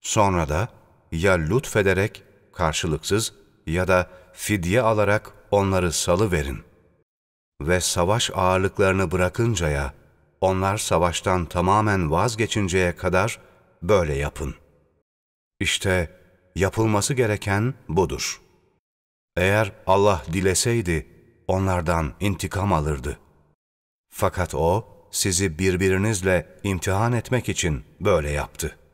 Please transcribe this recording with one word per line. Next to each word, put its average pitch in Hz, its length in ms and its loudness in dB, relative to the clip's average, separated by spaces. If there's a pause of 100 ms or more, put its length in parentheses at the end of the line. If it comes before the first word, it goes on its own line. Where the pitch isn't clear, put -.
Sonra 95 480 2
da 80 200 -2 (440)
ya 87 200 2
lütfederek 95 880 0 (300)
karşılıksız 85 800 -2 (340)
ya 90 220 -2
da 90 220 2 (220)
fidye 101 500 0
alarak 107 500 2 (180)
onları 95 420 2
salıverin. 87 720 0 (1000)
Ve 87 180 2
savaş 92 540 0
ağırlıklarını 95 760 2
bırakıncaya, 87 840 -2 (460)
onlar 95 380 0
savaştan 87 680 0
tamamen 95 640 0
vazgeçinceye 95 880 0
kadar 92 440 -2 (420)
böyle 87 320 2
yapın. 71 400 -6 (1040)
İşte 92 600 -2 (360)
yapılması 104 580 0
gereken 107 600 0 (140)
budur. 80 520 -2 (960)
Eğer 101 360 2 (140)
Allah 98 360 4 (100)
dileseydi 92 760 0 (420)
onlardan 87 720 0
intikam 98 520 -2
alırdı. 73 460 -2 (880)
Fakat - 460 -4
O 85 340 0 (220)
sizi 92 480 -2
birbirinizle 92 1040 0
imtihan 98 500 -2
etmek 120 360 -2
için 82 360 -2 (160)
böyle 82 300 2
yaptı. - 480 -6 (160)